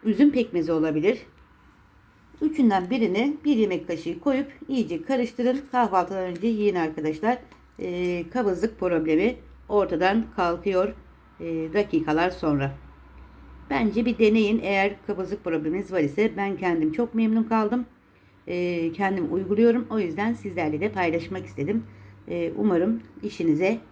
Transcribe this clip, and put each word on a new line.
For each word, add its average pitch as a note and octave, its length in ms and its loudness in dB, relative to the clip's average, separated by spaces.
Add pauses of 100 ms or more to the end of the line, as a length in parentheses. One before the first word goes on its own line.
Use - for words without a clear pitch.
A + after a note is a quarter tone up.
Üzüm A3 280 6
pekmezi F3 400 0
olabilir. D#3+ 480 2 (1200)
Üçünden A3+ 480 2
birini A#3 560 0
bir D4 120 4
yemek G3 300 0
kaşığı E3 320 -6
koyup C#4 320 -2 (160)
iyice G#3+ 340 -2
karıştırın. B3+ 600 -2 (100)
Kahvaltıdan G3 520 0
önce F3+ 240 -4
yiyin G#3 280 0
arkadaşlar. D#3+ 640 -2 (420)
Ee, F3+ 500 -4
kabızlık G3+ 500 -2
problemi E3+ 560 2 (340)
ortadan G3 560 2 (100)
kalkıyor, F#3 580 0 (460)
e, E3+ 60 -10 (280)
dakikalar E3+ 560 2
sonra. C#3+ 420 0 (1000)
Bence A3 360 0
bir A#3 120 0
deneyin. A3 460 4
Eğer G3 300 2 (140)
kabızlık F#3+ 360 -6
probleminiz D#3+ 480 -4
var F#3 80 0
ise F#3 380 0
ben G3 200 -4
kendim E3 340 0
çok A#3 240 -2
memnun A3 280 2
kaldım. A3 420 0 (600)
Ee, F3 440 -2
kendim F#3+ 420 -2
uyguluyorum. A3 560 2
O G#3+ 100 -2
yüzden G3 340 -2
sizlerle E3 480 -4
de G#3+ 100 -2
paylaşmak F3 540 -4
istedim. G#3 380 -4 (440)
Ee, E3+ 300 -4
umarım G#3 460 2 (200)
işinize F#3 560 0 (120)